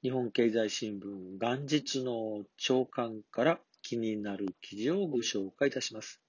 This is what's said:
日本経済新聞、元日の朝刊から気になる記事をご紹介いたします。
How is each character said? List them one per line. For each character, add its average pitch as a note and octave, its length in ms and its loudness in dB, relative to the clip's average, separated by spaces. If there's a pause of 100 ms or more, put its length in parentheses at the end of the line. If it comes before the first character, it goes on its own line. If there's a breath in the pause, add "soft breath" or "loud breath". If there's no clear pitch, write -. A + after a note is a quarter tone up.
日 B2+ 80 0
本 B2 200 0
経 A#2 200 6
済 A2 180 4
新 G#2 320 -4
聞、 F#2+ 380 -10
元 B2 280 0
日 C#3 380 0
の A2 400 -2 (140)
朝 B2+ 260 4
刊 A2+ 460 -4
か A#2 140 2
ら D#3+ 160 4 (220)
気 - 140 -4
に A2+ 220 0
な G#2 180 -4
る F#2 240 -2
記 - 160 -12
事 A2+ 140 0
を F#3+ 160 0
ご C#3 120 0
紹 G2 380 0
介 C#3+ 120 4
い - 20 4
た B2+ 100 -4
し - 140 -6
ま A2 80 -10
す。 - 260 -16